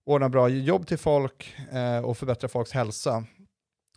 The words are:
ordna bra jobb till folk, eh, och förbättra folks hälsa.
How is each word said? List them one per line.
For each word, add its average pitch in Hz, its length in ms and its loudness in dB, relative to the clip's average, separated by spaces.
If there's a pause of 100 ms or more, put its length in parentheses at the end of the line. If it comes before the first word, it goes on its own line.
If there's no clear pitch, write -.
ordna 139 220 4
bra 127 200 6
jobb 143 380 0
till 165 120 -2
folk, - 560 0 (180)
eh, 123 320 -2
och 120 140 -2
förbättra 127 300 -2
folks 120 240 -4
hälsa. 113 520 -2 (720)